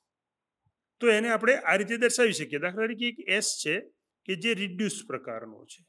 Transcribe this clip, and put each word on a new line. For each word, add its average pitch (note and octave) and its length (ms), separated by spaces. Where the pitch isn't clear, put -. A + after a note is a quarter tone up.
તો A#3 100
એને A3 200
આપણે A3+ 280
આ E3+ 180
રીતે G#3 200
દર્શાવી A#3 420
શકીએ. C#3+ 240
દાખલા G3 240
તરીકે A#3+ 200
એક A#3 120
એસ G#3 100
છે D#3 160
કે F#3+ 160
જે A#3 120
રિડ્યુસ G3 440
પ્રકારનો A2+ 560
છે, - 240